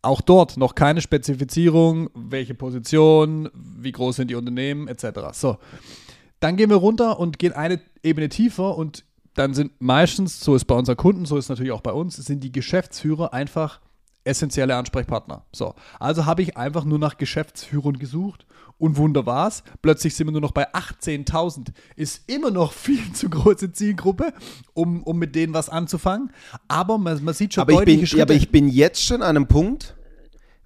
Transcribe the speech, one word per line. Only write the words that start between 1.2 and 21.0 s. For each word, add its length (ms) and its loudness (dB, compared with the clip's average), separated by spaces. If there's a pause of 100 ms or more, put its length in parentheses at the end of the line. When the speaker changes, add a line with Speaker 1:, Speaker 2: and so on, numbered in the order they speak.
Speaker 1:
welche 400 -10
Position, 1000 2
wie 380 -12
groß 240 -4
sind 140 -4
die 60 -6
Unternehmen, 500 -6
et 140 -12
cetera. 320 -10
So, 260 -2 (800)
dann 180 -2
gehen 140 4
wir 60 6
runter 420 2
und 220 -4
gehen 120 0
eine 280 -4 (240)
Ebene 240 0
tiefer 480 -2
und 280 -10 (300)
dann 200 0
sind 260 -2
meistens, 600 2
so 140 4
ist 120 2
bei 100 4
unseren 200 0
Kunden, 300 2
so 100 -2
ist 120 -4
natürlich 240 -6
auch 100 -10
bei 100 -6
uns, 240 -6
sind 280 -8
die 80 -10
Geschäftsführer 800 -4
einfach 460 -6 (420)
essentielle 540 -2
Ansprechpartner. 760 -6
So, 220 -8 (240)
also 280 -2
habe 160 0
ich 140 -6
einfach 280 -6
nur 160 0
nach 160 -2
Geschäftsführern 840 -6
gesucht 480 -10 (300)
und 200 0
Wunder 300 2
war's, 360 -2 (200)
plötzlich 320 2
sind 120 -2
wir 60 -4
nur 80 -2
noch 120 -4
bei 220 -2
achtzehntausend. 1000 -6 (240)